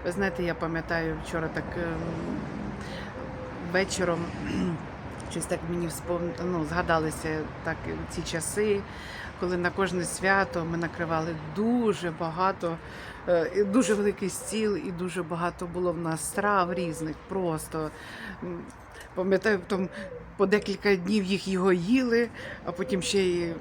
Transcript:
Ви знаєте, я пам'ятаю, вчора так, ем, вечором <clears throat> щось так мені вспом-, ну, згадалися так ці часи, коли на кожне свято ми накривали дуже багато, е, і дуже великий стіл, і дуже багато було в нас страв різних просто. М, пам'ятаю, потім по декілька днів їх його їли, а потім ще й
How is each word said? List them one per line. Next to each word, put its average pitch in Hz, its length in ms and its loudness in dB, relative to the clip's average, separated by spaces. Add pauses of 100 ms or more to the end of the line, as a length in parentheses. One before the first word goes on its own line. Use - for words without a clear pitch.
Ви 180 80 0
знаєте, 185 300 0
я 165 120 2
пам'ятаю, 165 680 0
вчора 160 240 -2
так, 156 160 -2 (120)
ем, 165 200 -2 (1800)
вечором 180 520 2 (260)
<clears throat> - 800 -4
щось 165 160 -4
так 175 140 -2 (100)
мені 175 180 -2
вспом-, 170 440 -4 (120)
ну, 180 200 0
згадалися 160 760 2 (240)
так 160 120 0 (340)
ці 175 120 -4
часи, 202 580 2 (600)
коли 180 140 2
на 175 140 2
кожне 180 340 2
свято 190 600 2
ми 165 120 -2
накривали 165 600 0 (200)
дуже 214 540 2
багато, 170 640 0 (520)
е, 170 280 6
і 208 80 6
дуже 208 300 6
великий 202 360 2
стіл, 208 460 0
і 156 160 -4
дуже 175 300 -2
багато 170 440 -2
було 175 260 0
в 160 60 -2
нас 160 260 -2
страв 196 500 4
різних 160 420 -2 (120)
просто. 160 640 -2 (520)
М, 170 220 -8 (500)
пам'ятаю, 190 440 4
потім 185 300 0 (480)
по 196 100 6
декілька 202 500 4
днів 190 280 2
їх 190 240 0
його 190 240 4
їли, 233 560 4 (360)
а - 80 -4
потім 185 300 0
ще 202 160 2
й 175 420 2